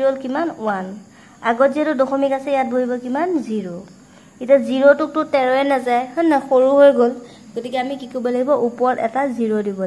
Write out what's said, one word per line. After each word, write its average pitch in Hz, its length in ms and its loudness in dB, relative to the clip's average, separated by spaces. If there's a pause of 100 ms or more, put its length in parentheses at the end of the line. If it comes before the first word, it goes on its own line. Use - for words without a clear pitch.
ৰ'ল 269 180 0
কিমান? 277 260 -4 (100)
ওৱান। 202 280 -4 (560)
আগত 233 320 2
যিহেতু 302 200 0
দশমিক 269 380 0
আছে, 269 200 -4
ইয়াত 262 220 0
বহিব 254 180 -2 (120)
কিমান? 269 240 -4 (200)
জিৰ। 208 200 -6 (720)
এতিয়া 262 260 4
জিৰ'টোকতো 294 540 2 (120)
তেৰই 262 300 2
নাযায়, 254 400 0 (100)
হয় 339 160 0
নহয়? 277 200 2
সৰু 262 200 4 (100)
হৈ 285 200 10
গ'ল। 240 120 4 (420)
গতিকে 240 300 -8
আমি 277 180 -8
কি 247 120 -12
কৰিব 247 220 -4
লাগিব? 254 140 -2 (180)
ওপৰত 240 280 -2 (120)
এটা 262 140 -4 (160)
জিৰ 226 140 -2 (160)
দিব 190 200 -6